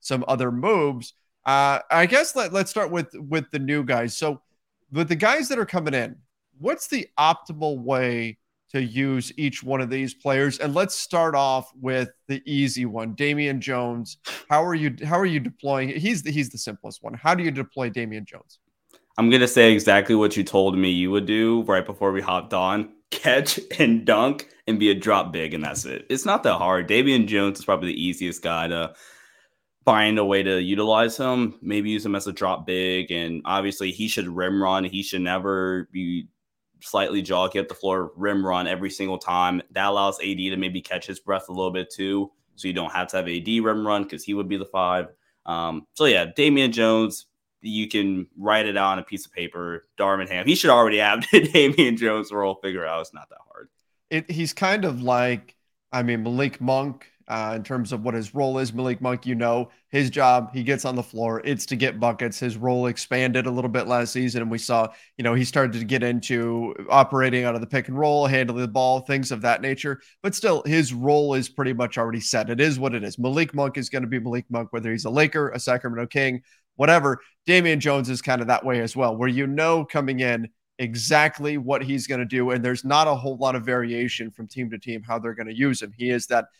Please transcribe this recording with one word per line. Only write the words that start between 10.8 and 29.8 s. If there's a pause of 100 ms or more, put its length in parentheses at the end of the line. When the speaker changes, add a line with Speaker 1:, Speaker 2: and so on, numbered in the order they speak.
Speaker 1:
start
off
with (160)
the
easy
one,
Damian
Jones. (320)
How
are
you,
how
are
you
deploying?
He's
the,
he's
the
simplest
one.
How
do
you
deploy
Damian
Jones? (580)
Speaker 2:
I'm
gonna
say
exactly
what
you
told
me
you
would
do
right
before
we
hopped
on. (160)
Catch (200)
and
dunk (200)
and
be
a
drop
big,
and
that's
it.
It's
not
that
hard.
Damian
Jones
is
probably
the
easiest
guy
to (920)